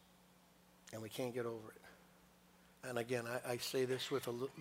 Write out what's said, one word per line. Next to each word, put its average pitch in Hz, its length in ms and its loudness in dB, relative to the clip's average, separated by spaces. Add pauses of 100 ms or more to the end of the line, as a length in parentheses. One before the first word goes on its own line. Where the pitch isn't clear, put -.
(960)
and 113 80 -6
we 110 80 -6
can't 123 240 0
get 120 100 2
over 113 280 -4
it. - 1160 -16
And 120 100 2
again, 117 280 2
I, 127 260 0
I 120 60 2
say 131 260 2
this 127 260 2
with 131 160 2
a 123 40 2
li-, 123 180 0 (120)